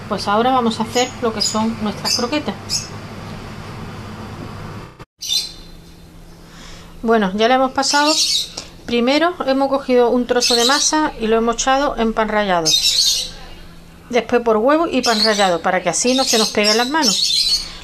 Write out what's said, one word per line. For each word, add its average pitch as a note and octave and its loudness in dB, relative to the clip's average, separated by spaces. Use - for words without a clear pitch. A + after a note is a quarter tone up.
Pues G#3 -4
ahora A#3 2
vamos A#3 2
a A3 -2
hacer - 0
lo A3+ 0
que G#3 -4
son A3 -2
nuestras G#3 -2
croquetas. A#3+ -2
Bueno, A3 2
ya A3 4
le B3+ 4
hemos C4 2
pasado. D4 2
Primero C#4 2
hemos C4+ 2
cogido B3+ 4
un B3 2
trozo B3 2
de A#3+ 4
masa D4 2
y A3 -2
lo A3 4
hemos A3+ 2
echado C4+ 2
en A3+ 0
pan A3 0
rallado. G3+ 2
Después A#3+ 2
por A3+ 4
huevo D4 4
y B3+ 0
pan A3 2
rallado, G3+ 2
para F#3 0
que F3 0
así B3 2
no C4 2
se A#3+ 2
nos G#3+ 2
peguen G#3+ 2
las B3 0
manos. - 0